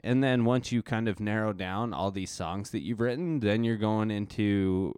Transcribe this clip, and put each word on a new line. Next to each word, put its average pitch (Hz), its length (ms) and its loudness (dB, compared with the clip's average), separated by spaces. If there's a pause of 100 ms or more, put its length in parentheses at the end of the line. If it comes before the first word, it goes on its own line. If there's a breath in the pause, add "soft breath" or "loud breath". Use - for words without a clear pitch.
and 127 180 4
then 127 220 4
once 123 280 2
you 117 100 2
kind 113 260 -2
of 98 120 -2
narrow 107 340 0
down 95 400 -4
all 90 160 -2
these 95 200 -6
songs 95 420 -6
that 113 100 -4
you've 104 180 -4
written, 143 400 0
then 110 240 4
you're 113 140 0
going 107 320 2
into 98 880 0